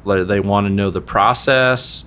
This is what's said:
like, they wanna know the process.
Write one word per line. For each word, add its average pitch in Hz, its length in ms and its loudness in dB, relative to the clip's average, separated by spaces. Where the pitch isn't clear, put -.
like, 95 220 0
they 101 140 0
wanna 101 300 0
know 98 200 0
the 90 100 -4
process. 127 1080 0